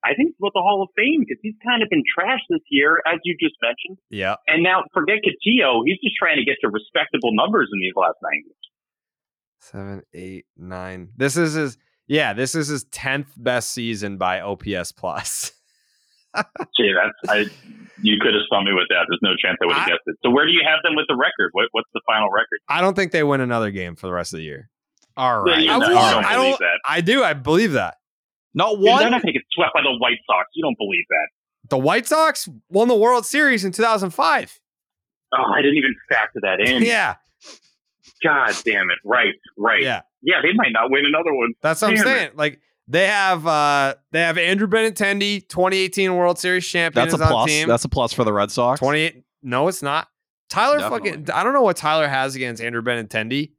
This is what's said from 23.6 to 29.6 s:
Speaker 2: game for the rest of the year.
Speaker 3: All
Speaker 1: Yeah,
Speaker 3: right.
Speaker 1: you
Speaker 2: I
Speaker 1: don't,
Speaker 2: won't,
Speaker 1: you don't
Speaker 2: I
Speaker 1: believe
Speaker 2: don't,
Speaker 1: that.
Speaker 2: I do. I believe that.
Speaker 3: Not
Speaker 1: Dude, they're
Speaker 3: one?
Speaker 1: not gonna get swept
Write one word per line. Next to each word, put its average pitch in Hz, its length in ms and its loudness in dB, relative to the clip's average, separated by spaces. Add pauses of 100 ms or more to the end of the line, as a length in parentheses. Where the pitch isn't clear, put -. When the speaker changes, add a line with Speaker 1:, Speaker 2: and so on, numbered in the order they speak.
Speaker 2:
game 90 260 -8
for - 100 -12
the 90 80 -4
rest 87 180 -4
of 82 60 -10
the 80 60 -10
year. 73 260 -14 (440)
Speaker 3:
All 123 320 0
Speaker 1:
Yeah, 175 100 4
Speaker 3:
right. 156 60 2
Speaker 1:
you 160 80 2
Speaker 2:
I - 80 2
Speaker 1:
don't, - 160 2
Speaker 2:
won't, - 120 6
Speaker 1:
you - 80 4
don't - 100 0
Speaker 2:
I 214 120 2
Speaker 1:
believe 262 160 2
Speaker 2:
don't, - 80 -4
Speaker 1:
that. 170 260 0
Speaker 2:
I 156 160 0
do. 240 200 2
I 165 120 2
believe 156 380 2
that. 95 240 -2 (560)
Speaker 3:
Not 208 240 0
Speaker 1:
Dude, 196 100 0
they're 226 80 8
Speaker 3:
one? 233 180 4
Speaker 1:
not 247 100 0
gonna 175 100 -2
get 131 100 -2 (100)
swept - 220 -2